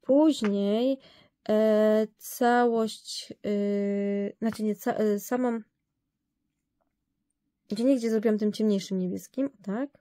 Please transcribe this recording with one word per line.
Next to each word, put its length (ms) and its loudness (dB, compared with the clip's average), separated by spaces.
Później, 960 2
e, 580 4
całość, 1160 -2
y, 920 -2
znaczy 240 -4
nie, 120 -2
ca-, 260 -4
y, 200 0
samą... 400 -2
gdzie 140 -2
niegdzie 260 2
zrobiłam 280 2
tym 140 0
ciemniejszym 460 0
niebieskim, 520 -4
tak? 280 -6